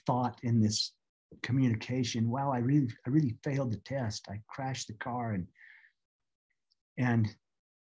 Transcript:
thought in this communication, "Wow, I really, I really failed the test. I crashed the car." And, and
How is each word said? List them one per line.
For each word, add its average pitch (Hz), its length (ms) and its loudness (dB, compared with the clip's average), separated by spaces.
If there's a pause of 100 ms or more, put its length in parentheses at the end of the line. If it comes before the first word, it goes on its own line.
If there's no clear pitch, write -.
thought 123 360 0
in 117 180 4
this 107 320 2 (500)
communication, 123 840 0
"Wow, 135 240 -2
I 123 60 0
really, 131 300 2 (180)
I 123 40 -4
really 139 340 2
failed 135 280 -2
the 92 80 -4
test. 120 500 -6
I 104 160 -8
crashed - 420 -8
the 113 60 -10
car." 120 380 -4
And, 92 140 -2 (1500)
and 117 320 2 (560)